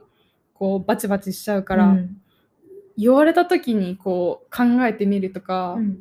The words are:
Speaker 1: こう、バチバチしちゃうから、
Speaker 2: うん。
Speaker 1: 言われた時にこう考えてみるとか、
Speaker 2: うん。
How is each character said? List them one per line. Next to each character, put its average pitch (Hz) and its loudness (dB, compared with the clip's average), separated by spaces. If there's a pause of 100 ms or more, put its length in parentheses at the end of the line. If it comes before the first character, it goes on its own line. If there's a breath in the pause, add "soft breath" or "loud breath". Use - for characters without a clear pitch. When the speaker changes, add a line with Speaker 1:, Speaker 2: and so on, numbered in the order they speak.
(540)
Speaker 1:
こ 196 -2
う、 190 -8
バ 220 0
チ 220 -6
バ 196 0
チ 190 -8
し - -16
ち 214 -4
ゃ 202 0
う 190 -4
か 190 -4
ら、 196 6
Speaker 2:
う 196 6
ん。 180 -2 (760)
Speaker 1:
言 220 4
わ 285 6
れ 320 4
た 349 2
時 349 -2
に 190 -2
こ 180 -4
う - -20
考 247 2
え 220 0
て 208 -4
み 196 0
る 190 -4
と 185 -14
か、 185 -6
Speaker 2:
う 226 -6
ん。 196 -4